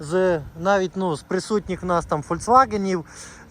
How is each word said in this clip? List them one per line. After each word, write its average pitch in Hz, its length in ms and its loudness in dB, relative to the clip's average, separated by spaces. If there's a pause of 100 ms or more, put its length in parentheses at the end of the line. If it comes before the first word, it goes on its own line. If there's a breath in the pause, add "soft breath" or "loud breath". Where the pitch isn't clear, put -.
з, 170 400 2 (200)
навіть, 190 360 2
ну, 185 200 -2
з - 60 -16
присутніх 190 600 -4
в 180 40 -6
нас 175 200 0
там 151 160 -2
Volkswagenів, 196 840 2 (460 loud breath)